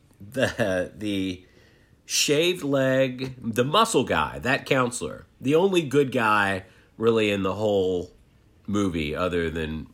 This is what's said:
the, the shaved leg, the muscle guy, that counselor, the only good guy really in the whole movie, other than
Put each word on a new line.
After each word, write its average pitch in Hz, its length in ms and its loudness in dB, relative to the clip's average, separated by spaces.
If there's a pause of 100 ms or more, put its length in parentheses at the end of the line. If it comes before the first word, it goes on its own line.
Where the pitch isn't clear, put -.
(200)
the, 101 760 -2
the 95 460 -4 (640)
shaved 170 540 0
leg, 131 800 0
the 117 220 0
muscle 160 400 2
guy, 76 340 0
that 127 260 -2
counselor, 123 600 -2 (140)
the 143 160 2
only 185 260 4
good 135 300 0
guy 104 500 2 (360)
really 113 340 2
in 98 100 0
the 95 120 0
whole 95 580 0 (560)
movie, 85 480 -2
other 85 340 -2
than 78 420 -6